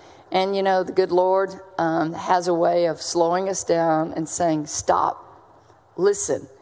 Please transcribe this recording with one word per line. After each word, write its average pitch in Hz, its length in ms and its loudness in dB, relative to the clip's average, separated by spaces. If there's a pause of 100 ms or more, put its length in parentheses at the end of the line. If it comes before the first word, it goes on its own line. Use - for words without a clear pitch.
(340)
And, 190 200 0
you 196 100 0
know, 190 200 2
the 180 80 -6
good 185 220 2
Lord, 185 440 2 (200)
um, 165 340 0
has 180 380 0
a 175 40 2
way 170 340 2
of 156 140 -4
slowing 175 460 0
us 185 160 -4
down 165 540 0
and 160 100 -4
saying, 156 400 -2
"Stop, - 560 -2 (720)
listen, 180 540 -2 (120)